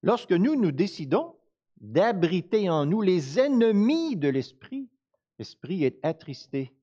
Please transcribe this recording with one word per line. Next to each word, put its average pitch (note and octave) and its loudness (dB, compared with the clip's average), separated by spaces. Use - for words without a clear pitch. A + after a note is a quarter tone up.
Lorsque A3+ 0
nous, A3 2
nous G3 2
décidons F3+ -2
d'abriter F3+ 0
en D#3 2
nous F3+ 0
les F3+ 0
ennemis B3+ 2
de C#3+ 0
l'Esprit, F#3 -6
l'Esprit D3+ -6
est - -2
attristé. C#3 -6